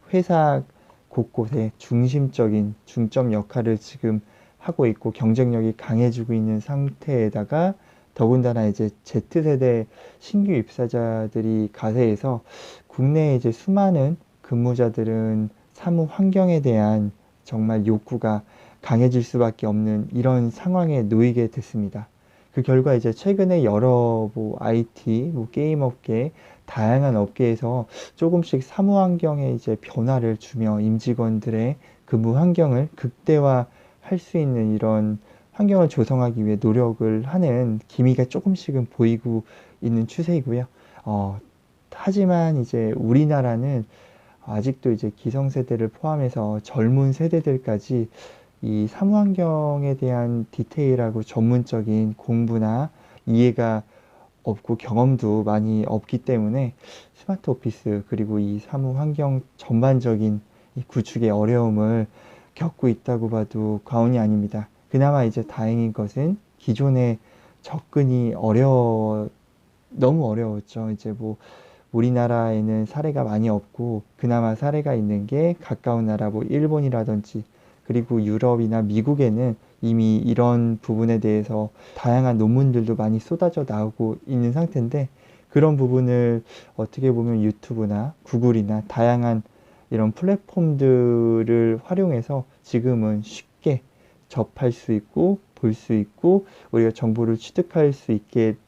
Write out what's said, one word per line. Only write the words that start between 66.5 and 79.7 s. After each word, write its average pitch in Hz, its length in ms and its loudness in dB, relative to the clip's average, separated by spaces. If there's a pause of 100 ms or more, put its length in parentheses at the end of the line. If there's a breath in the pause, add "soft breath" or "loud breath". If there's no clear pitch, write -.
기존에 127 640 0 (420 soft breath)
접근이 127 720 -2
어려워-, 110 920 2 (600)
너무 147 400 2
어려웠죠. 110 640 -6
이제 107 200 -8
뭐 110 260 -8 (540 loud breath)
우리나라에는 117 920 0
사례가 147 380 -4
많이 110 260 0
없고 107 540 -4 (140)
그나마 117 380 0
사례가 147 380 -2
있는 104 340 -2
게 165 340 0
가까운 117 440 -4
나라 107 240 -2
뭐 107 140 -4
일본이라든지 123 1000 -2 (420 soft breath)
그리고 117 360 0
유럽이나 113 600 0
미국에는 117 760 0 (260 soft breath)